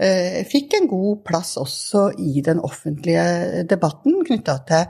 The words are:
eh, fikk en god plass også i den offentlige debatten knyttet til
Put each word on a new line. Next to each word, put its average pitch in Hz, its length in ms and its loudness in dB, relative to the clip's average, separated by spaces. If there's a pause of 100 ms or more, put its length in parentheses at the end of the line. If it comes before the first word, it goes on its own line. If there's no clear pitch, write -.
eh, 185 420 0
fikk 277 320 0
en 381 140 4
god 208 340 -2
plass 175 340 -2
også - 640 0
i 143 220 -2
den 160 180 2
offentlige 170 1080 -2
debatten 196 560 0
knyttet 160 420 -2
til 165 240 2